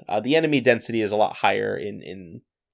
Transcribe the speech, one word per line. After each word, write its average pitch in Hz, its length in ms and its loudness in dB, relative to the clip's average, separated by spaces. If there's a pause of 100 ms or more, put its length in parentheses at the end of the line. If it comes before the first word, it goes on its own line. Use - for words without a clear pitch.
Uh, 107 120 0
the 127 160 2
enemy 156 240 2
density 113 400 2
is 104 120 0
a 104 40 0
lot 107 200 2
higher 104 400 0
in, 101 260 -8
in 92 400 -16 (320)